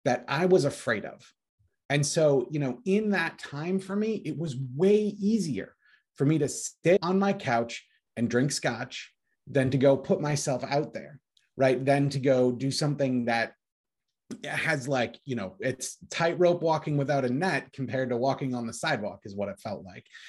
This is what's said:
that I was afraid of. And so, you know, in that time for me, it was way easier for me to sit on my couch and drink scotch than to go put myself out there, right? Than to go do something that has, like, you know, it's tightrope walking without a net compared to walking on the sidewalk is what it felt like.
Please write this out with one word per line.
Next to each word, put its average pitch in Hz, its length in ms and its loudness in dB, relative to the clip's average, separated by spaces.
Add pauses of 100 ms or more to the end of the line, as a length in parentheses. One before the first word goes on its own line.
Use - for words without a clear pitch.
that 127 240 0
I 160 180 0
was 180 180 6
afraid 117 400 -2
of. - 280 -14 (580)
And 143 160 2
so, 143 440 4
you 151 100 -2
know, 127 240 -2
in 208 260 2
that 165 280 -2
time 170 400 -4
for 190 180 -6
me, 214 280 -2
it 151 140 -6
was 147 180 -6 (200)
way 196 200 6
easier 202 800 0 (400)
for 139 100 2
me 156 120 4
to 143 100 0
sit - 540 0
on 185 160 0
my 196 140 2
couch 120 540 -2 (300)
and 113 140 0
drink 131 220 2
scotch - 600 -6 (340)
than 131 240 2
to 139 80 2
go 139 180 6
put 156 240 0
myself 147 440 -2
out 147 300 -2
there, 76 260 -14 (360)
right? 131 280 4
Than 143 260 4
to 143 100 -4
go 127 320 4
do 131 180 -2
something 135 560 0
that 113 280 0 (880)
has, 147 440 -4
like, 123 360 -2
you 127 120 -6
know, 95 240 -8
it's - 380 -6 (120)
tightrope 170 520 2
walking 156 340 0
without 139 280 0
a 120 60 0
net 147 420 -2
compared 131 380 -4
to 120 60 0
walking 131 380 -2
on 120 120 -6
the 110 60 -8
sidewalk 117 520 -4
is 98 120 -12
what 101 120 -4
it 95 120 -10
felt - 240 -10
like. 95 220 -18 (220)